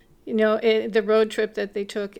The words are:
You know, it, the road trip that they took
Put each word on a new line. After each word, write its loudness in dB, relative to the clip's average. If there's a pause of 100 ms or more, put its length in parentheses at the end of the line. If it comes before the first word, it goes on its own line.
(240)
You -6
know, 4
it, 0
the 2
road 2
trip -4
that -6
they -4
took -8